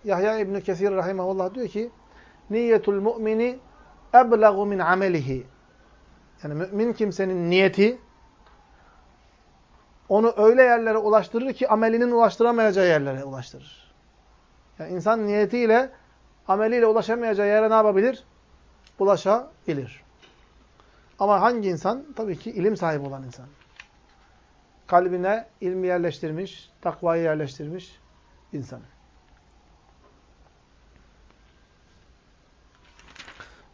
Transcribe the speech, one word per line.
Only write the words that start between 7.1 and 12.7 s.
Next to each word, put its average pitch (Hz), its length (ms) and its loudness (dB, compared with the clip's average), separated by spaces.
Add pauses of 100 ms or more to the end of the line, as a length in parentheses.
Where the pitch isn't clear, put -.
niyeti 196 480 2 (2000)
onu 220 280 2
öyle 226 260 6
yerlere 226 360 2
ulaştırır 220 540 0
ki - 160 -4
amelinin 226 420 0
ulaştıramayacağı 226 760 2